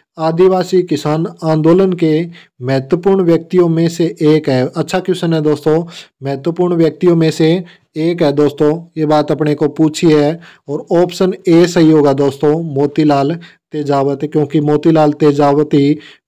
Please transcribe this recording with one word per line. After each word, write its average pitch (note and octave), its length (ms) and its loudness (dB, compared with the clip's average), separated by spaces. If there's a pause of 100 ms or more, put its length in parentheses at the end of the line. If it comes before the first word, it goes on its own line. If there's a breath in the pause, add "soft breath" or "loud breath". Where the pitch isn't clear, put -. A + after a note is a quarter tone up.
(200 loud breath)
आदिवासी F3+ 640 0
किसान D#3 420 -2 (180)
आंदोलन E3 500 2
के E3+ 180 0 (520 loud breath)
महत्वपूर्ण E3+ 600 -2
व्यक्तियों E3+ 460 0
में E3 200 0
से E3+ 160 -2 (180)
एक D3+ 260 2
है? B2+ 180 0
अच्छा E3+ 320 -4
क्वेश्चन F3 340 -4
है D#3+ 80 -2
दोस्तों, D3+ 420 0 (400 loud breath)
महत्वपूर्ण E3 520 -4
व्यक्तियों E3 400 2
में D#3+ 160 2
से D#3+ 180 0 (480 loud breath)
एक E3+ 260 -4
है C#3+ 100 2
दोस्तों, D3 380 0 (260)
ये D#3 80 -2
बात D3+ 260 0
अपने D3+ 240 -2
को D3 140 -2
पूछी D#3 380 0
है। D3+ 320 2 (280 loud breath)
और C#3+ 260 -8
ऑप्शन F3+ 400 0 (140)
ए E3+ 200 4
सही E3 240 4
होगा D3 240 4
दोस्तों, C#3+ 500 0
मोतीलाल C#3+ 680 0 (380 loud breath)
तेजावत, C#3 520 -2
क्योंकि D3+ 380 -2
मोतीलाल D3+ 540 2
तेजावत D3 580 0
ही D3 240 2 (300 loud breath)